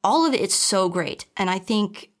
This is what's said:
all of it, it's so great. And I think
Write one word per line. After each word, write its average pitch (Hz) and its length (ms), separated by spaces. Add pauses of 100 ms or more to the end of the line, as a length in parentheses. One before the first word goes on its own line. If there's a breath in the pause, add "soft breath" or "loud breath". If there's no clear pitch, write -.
all 294 220
of 285 80
it, 240 80
it's 196 140
so 190 340
great. - 380 (100)
And 190 120
I 190 100
think 202 600